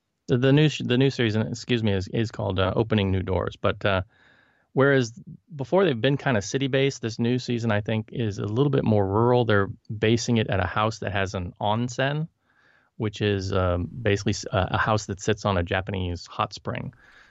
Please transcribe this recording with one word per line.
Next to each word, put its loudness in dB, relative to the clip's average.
The, 4
the 6
new 6
sh-, -4
the 2
new 4
series, 0
and 0
excuse -2
me, 2
is, -2
is -2
called, -4
uh, 2
Opening 2
New 0
Doors. -2
But, -4
uh, 2
whereas 2
before 0
they've 0
been 2
kinda 0
city-based, -2
this -6
new 0
season, -2
I 2
think, -2
is -4
a -4
little 2
bit 2
more 4
rural. 4
They're 2
basing 2
it 0
at 0
a 0
house -2
that -6
has -2
an -6
onsen, -2
which -4
is, 0
um, 0
basically 0
s-, -6
a, 2
a 0
house 0
that -8
sits -2
on 2
a 0
Japanese -4
hot -4
spring. -8